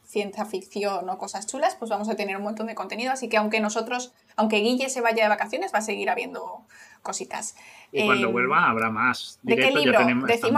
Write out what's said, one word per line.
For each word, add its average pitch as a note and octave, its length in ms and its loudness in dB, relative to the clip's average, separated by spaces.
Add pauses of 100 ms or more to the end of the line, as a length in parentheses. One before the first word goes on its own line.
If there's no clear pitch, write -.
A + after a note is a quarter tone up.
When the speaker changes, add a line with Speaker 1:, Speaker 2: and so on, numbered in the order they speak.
Speaker 1:
ciencia G#3 380 -4
ficción G3 640 -4
o F#3+ 80 -6
cosas G3+ 300 -8
chulas, D4 260 0
pues A3+ 160 -10
vamos G#3+ 180 -2
a A3 60 -2
tener G3 220 -4
un G3+ 80 -6
montón A3 240 -6
de A3 80 -10
contenido, G#3 360 -6
así C4 160 -6
que A3+ 80 0
aunque G#3+ 220 2
nosotros, A3 540 -2 (240)
aunque G#3+ 220 4
Guille B3+ 300 2
se C4 120 -4
vaya A3+ 240 2
de G#3+ 40 4
vacaciones, G#3+ 460 -2
va G#3+ 40 2
a G#3+ 40 2
seguir G3+ 260 -4
habiendo - 560 -6 (380)
cositas. - 540 -10 (340)
Speaker 2:
Y G#3 160 0
cuando G3+ 220 4
Speaker 1:
Em, A2+ 40 0
Speaker 2:
vuelva C3+ 380 4
habrá A2+ 200 0
más A#2 520 -2
Speaker 1:
¿De A#2+ 140 2
qué C3 60 4
Speaker 2:
directos, C3+ 200 4
ya - 40 2
Speaker 1:
libro? B2+ 120 6
Speaker 2:
tenemos, B2 300 4
Speaker 1:
¿Decimos A#3 180 2 (100)